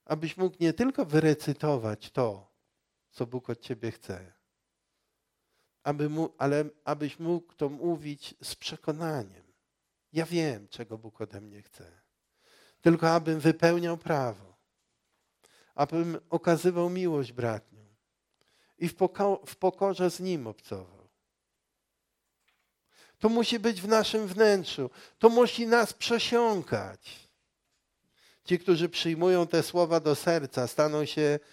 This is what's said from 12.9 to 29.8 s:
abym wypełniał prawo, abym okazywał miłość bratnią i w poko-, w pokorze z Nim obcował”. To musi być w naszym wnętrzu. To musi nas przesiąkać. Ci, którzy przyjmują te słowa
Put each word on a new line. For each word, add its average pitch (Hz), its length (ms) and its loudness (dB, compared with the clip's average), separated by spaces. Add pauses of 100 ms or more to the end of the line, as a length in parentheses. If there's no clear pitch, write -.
abym 160 300 2
wypełniał 170 580 2
prawo, 113 580 -4 (1160)
abym 165 440 -4 (120)
okazywał 170 600 0
miłość 160 420 -4
bratnią 110 520 -6 (920)
i 170 100 -4
w 170 60 -8
poko-, 196 520 0
w - 100 -18
pokorze 180 540 0
z 180 100 -8
Nim 175 260 -6
obcował”. 95 500 -14 (2250)
To 214 100 2
musi 233 300 0
być 208 220 -2
w 196 80 -2
naszym 220 380 2
wnętrzu. 185 640 2 (280)
To 226 100 8
musi 233 380 4
nas 226 260 4
przesiąkać. 202 1400 -2 (1160)
Ci, 180 140 0
którzy 170 300 2
przyjmują 170 580 2
te 165 160 2
słowa 165 380 2